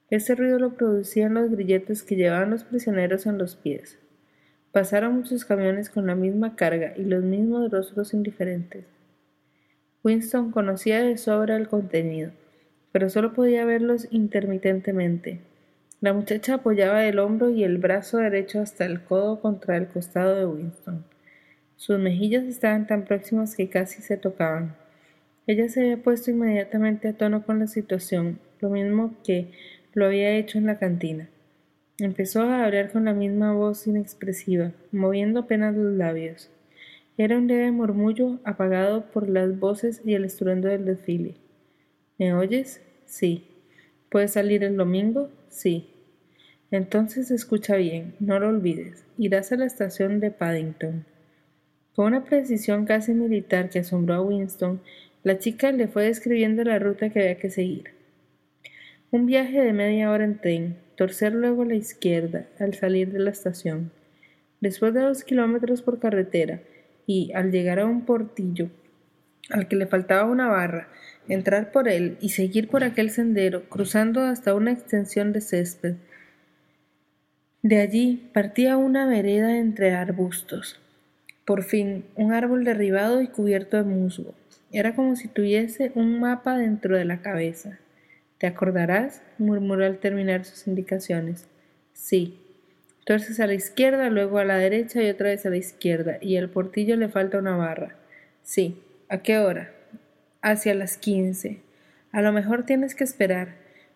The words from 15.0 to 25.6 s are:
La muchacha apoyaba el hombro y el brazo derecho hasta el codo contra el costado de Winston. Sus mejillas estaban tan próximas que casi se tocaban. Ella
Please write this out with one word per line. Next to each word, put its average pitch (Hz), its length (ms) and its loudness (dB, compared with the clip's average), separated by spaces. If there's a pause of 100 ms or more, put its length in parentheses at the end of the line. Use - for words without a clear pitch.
La 202 120 2
muchacha 214 420 -2
apoyaba 214 520 4
el 208 120 2
hombro 220 320 2
y 226 140 2
el 180 140 2
brazo 180 400 0
derecho 202 420 0
hasta 208 240 -4
el 175 180 -4
codo 202 380 0
contra 196 360 -2
el 180 120 -2
costado 180 480 0
de 190 100 0
Winston. 165 580 -8 (680)
Sus - 240 -2
mejillas 202 460 0
estaban 220 420 0
tan 208 200 -2
próximas 214 500 -2
que 190 120 -2
casi 185 340 -4
se 202 140 -4
tocaban. 165 600 -4 (720)
Ella 226 200 2